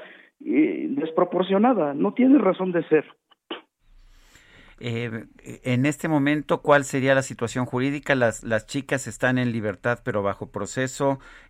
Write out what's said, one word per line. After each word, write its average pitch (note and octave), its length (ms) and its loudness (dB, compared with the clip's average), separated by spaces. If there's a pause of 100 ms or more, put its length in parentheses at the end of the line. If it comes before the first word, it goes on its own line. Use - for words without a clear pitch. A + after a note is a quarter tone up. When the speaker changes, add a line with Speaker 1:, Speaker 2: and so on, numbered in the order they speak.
(420)
Speaker 1:
eh, G#2 460 0
desproporcionada, F3+ 1040 0
no F3 220 -2
tiene C4 240 6
razón F#3 340 0
de E3+ 160 0
ser. D#3 160 4 (1700)
Speaker 2:
Eh, A#2 480 -6 (380)
en B2+ 200 2
este D3+ 240 -2
momento, D3+ 540 0
¿cuál C#3+ 220 6
sería C3+ 300 2
la C3+ 60 2
situación B2 460 -4
jurídica? C#3 480 -2
Las, A#2+ 280 0
las A2 240 -2
chicas C#3 400 -6
están B2+ 300 0
en B2 160 0
libertad, A2+ 500 -4
pero G#2 200 -2
bajo G2 280 -4
proceso, C3 680 -2 (320)